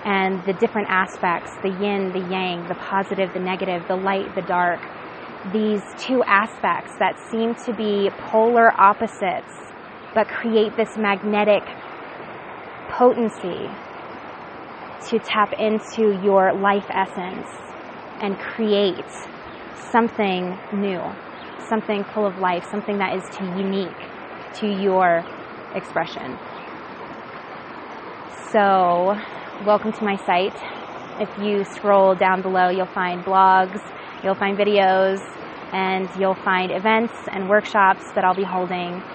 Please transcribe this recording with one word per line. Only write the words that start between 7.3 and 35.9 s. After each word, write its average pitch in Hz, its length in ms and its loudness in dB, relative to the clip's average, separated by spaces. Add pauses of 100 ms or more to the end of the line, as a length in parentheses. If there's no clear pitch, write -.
seem 226 240 0
to - 200 -6
be 202 360 2 (200)
polar 226 500 6
opposites, 202 720 2 (600)
but 220 120 4
create 220 500 2
this 214 200 0
magnetic 208 680 4 (1300)
potency 233 800 2 (1400)
to 226 120 2
tap - 380 2
into 214 640 2
your 190 300 6
life 202 380 2
essence 190 560 -4 (760)
and 196 180 -4
create 202 680 0 (840)
something 190 680 2 (140)
new, 196 280 -2 (680)
something 208 440 -2
full 214 140 0
of 185 120 -2
life, 180 320 0
something 202 280 -2
that 185 180 0
is 185 60 -4 (140)
to 196 80 -6 (120)
unique 196 400 -2 (580)
to 220 120 -4
your 185 580 4 (500)
expression. 160 600 -6 (2250)
So, 190 680 6 (480)
welcome 208 280 4
to - 120 -4
my 202 120 0
site. 190 400 2 (640)
If 202 180 -6
you 202 260 0
scroll 190 500 6
down 185 280 4
below, 185 280 4
you'll 185 160 0
find 180 380 -2
blogs, 190 560 6 (440)
you'll 190 100 2
find 196 240 0
videos, 190 600 4 (520)
and 190 360 0 (100)